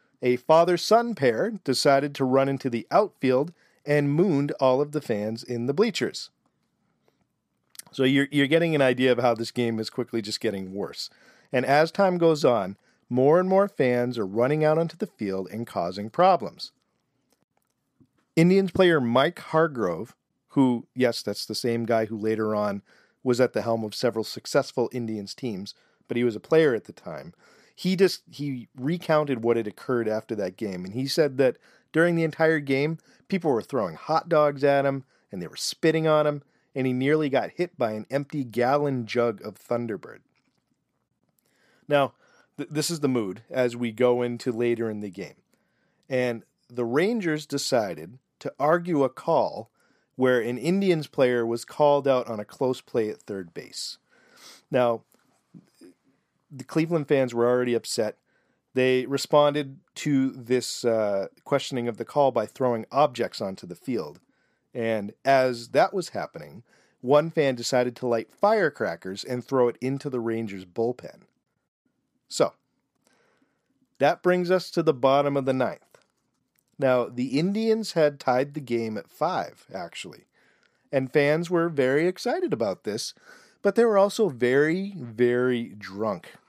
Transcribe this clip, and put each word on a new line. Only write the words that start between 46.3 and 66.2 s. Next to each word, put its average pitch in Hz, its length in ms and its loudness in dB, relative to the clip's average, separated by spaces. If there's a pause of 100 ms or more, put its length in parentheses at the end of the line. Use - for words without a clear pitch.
the 120 160 -4
Rangers 160 600 0
decided 104 720 -4 (220)
to - 200 -10
argue 160 440 2
a 127 60 2
call 117 600 -2 (460)
where 127 260 2
an 120 160 -4
Indians 170 500 0
player 123 380 2
was 117 180 -4
called 143 420 2
out 127 220 2
on 110 140 -8
a 107 40 -10
close - 360 -4
play 110 280 -4
at - 120 -10
third 95 320 -10
base. - 440 -14 (720)
Now, 120 340 0 (1500)
the 131 120 -14
Cleveland 160 440 -2
fans 131 260 2
were 117 140 2
already 123 260 2
upset. 110 440 -2 (560)
They 127 320 2
responded 143 760 0 (160)
to 135 360 0
this, 123 520 -4
uh, 104 440 0 (160)
questioning 131 440 -2
of 110 100 -6
the 117 80 -8
call 139 260 2
by 113 140 0
throwing 120 460 -2
objects 123 480 0
onto 95 260 -8
the 87 100 -14
field. 80 440 -8 (540)
And 113 400 -4 (100)
as 127 460 2
that 160 240 2
was 185 160 -6
happening, 82 540 -12 (380)